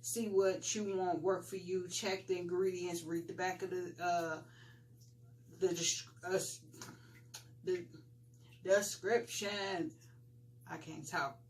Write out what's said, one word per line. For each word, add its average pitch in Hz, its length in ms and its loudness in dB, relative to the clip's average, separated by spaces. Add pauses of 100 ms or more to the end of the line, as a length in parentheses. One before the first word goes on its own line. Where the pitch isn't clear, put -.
see 226 260 -2
what 190 480 4
you 208 200 0
want 180 260 2
work 180 220 2
for - 120 -10
you, 180 320 -2
check 190 400 -2
the 185 100 2
ingredients, 175 640 0
read 165 240 -2
the 185 60 -8
back 180 280 -2
of 190 80 -4
the, 180 320 -4
uh, 170 360 0 (1200)
the 185 80 2
desc-, 170 400 2 (160)
uh, 370 160 2 (1200)
the 180 220 0 (800)
description. 196 1300 2 (760)
I 165 80 -8
can't 156 300 -10
talk. 139 300 -2 (120)